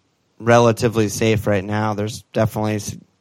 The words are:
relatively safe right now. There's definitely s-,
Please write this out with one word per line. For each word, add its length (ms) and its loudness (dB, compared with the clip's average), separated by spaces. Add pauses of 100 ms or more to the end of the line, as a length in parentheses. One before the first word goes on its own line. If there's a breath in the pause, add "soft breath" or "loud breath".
(380)
relatively 720 4
safe 380 0
right 180 0
now. 300 -2
There's 280 -8 (100)
definitely 440 -2
s-, 200 -10 (240)